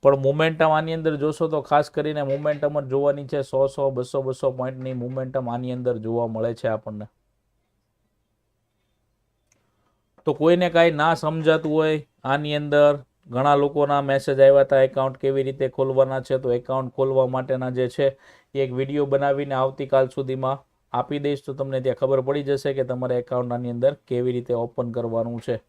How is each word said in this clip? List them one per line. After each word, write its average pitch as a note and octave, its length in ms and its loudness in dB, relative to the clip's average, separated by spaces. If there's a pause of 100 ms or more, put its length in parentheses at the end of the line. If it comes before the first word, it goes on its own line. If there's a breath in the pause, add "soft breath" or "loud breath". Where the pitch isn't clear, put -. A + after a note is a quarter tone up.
પણ C#3 200 4
મોમેન્ટમ D#3 520 2
આની D#3+ 200 -2
અંદર D#3+ 220 -2
જોશો, D3+ 320 -2
તો D#3 140 -2
ખાસ D3 280 2
કરીને D3+ 340 -4
મોમેન્ટમ D3 540 -2
જ C#3 120 -8
જોવાની C#3 420 0
છે. C#3+ 100 -2
સો, C3+ 260 -2
સો, C#3 220 -4
બસો, B2+ 320 -4
બસો C3 300 -4
પોઇન્ટની B2+ 420 -8
મોમેન્ટમ B2+ 560 -6
આની B2 260 -6
અંદર B2 220 -2
જોવા A#2 300 -2
મળે A2+ 260 -4
છે A#2+ 140 -6
આપણને. A2 380 -6 (3250)
તો D3+ 80 0
કોઈને F3 360 4
કાંઈ E3+ 300 4
ના E3 140 2
સમજાતું D#3 580 0
હોય D#3 280 0 (240)
આની D3 300 -2
અંદર, D3 440 4 (320)
ઘણા C#3+ 300 2
લોકોના C#3+ 420 2
મેસેજ C3+ 440 2
આવ્યા C#3 180 10
હતા C3+ 240 4
એકાઉન્ટ C3+ 340 -2
કેવી C3+ 260 0
રીતે C#3 200 -2
ખોલવાના C3 520 2
છે, C3 180 -2
તો C3 140 -4
એકાઉન્ટ B2+ 440 -4
ખોલવા C3 320 2
માટેના C3 420 -4
જે B2+ 180 -2
છે, C#3 200 0 (460 soft breath)
એ C3+ 100 0
એક B2 140 -6
વીડિયો C#3 280 -2
બનાવીને C#3 520 0
આવતીકાલ C3+ 580 0
સુધીમાં C3 420 -4 (340)
આપી C#3+ 340 -4
દઈશ. C#3+ 180 -4
તો C3+ 100 -10
તમને C3+ 300 -6
ત્યાં B2+ 180 -2
ખબર C3 240 2
પડી C#3+ 220 -2
જશે C#3 260 -2
કે C3 160 -2
તમારે B2 320 -2
એકાઉન્ટ B2 340 -4
આની A#2+ 200 -6
અંદર C3 160 2 (180)
કેવી B2 280 0
રીતે B2 180 -6
ઓપન A#2 360 -4
કરવાનું A#2 480 -4
છે A#2 160 -4 (120)